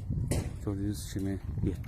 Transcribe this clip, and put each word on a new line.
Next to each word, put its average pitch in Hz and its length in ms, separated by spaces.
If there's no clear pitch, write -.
Gördüyünüz 101 480
kimi 98 240
yeddi 92 200